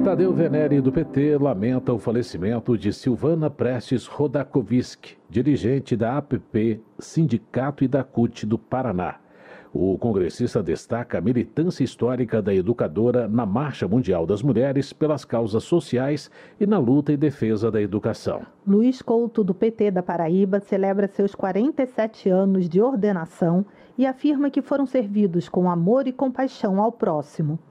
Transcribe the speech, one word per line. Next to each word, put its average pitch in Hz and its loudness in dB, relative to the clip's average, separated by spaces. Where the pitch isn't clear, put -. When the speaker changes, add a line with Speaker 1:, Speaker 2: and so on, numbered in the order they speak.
Speaker 1:
Tadeu 180 2
Venere, 147 2
do 131 2
P 160 0
T, 147 2
lamenta 127 0
o 120 0
falecimento 113 -2
de 98 -2
Silvana 151 0
Prestes 123 -2
Rodakovic, 131 -2
dirigente 127 0
da 117 -2
A 143 -4
P 127 -4
P, 110 -2
Sindicato 139 -2
e 131 2
da 131 0
cut 117 -2
do 110 0
Paraná. 110 -4
O 90 0
congressista 107 -2
destaca 101 -6
a 87 -2
militância 127 -2
histórica 120 -2
da 101 0
educadora 113 0
na 113 -2
Marcha 117 -2
Mundial 92 2
das 196 0
Mulheres 135 0
pelas 151 -2
causas 117 -2
sociais 143 -2
e 208 4
na 208 2
luta 143 2
em 147 2
defesa 113 0
da 107 0
educação. 104 -4
Speaker 2:
Luiz 226 4
Couto, 226 0
do 185 0
P 226 2
T 220 0
da 180 -2
Paraíba, 180 0
celebra 196 0
seus 202 -2
quarenta 208 -2
e 254 0
sete 220 -4
anos 190 4
de 160 2
ordenação 190 2
e 247 2
afirma 277 0
que 285 0
foram 277 0
servidos 202 0
com 180 2
amor 190 2
e 254 -2
compaixão 254 -2
ao 220 2
próximo. 156 -2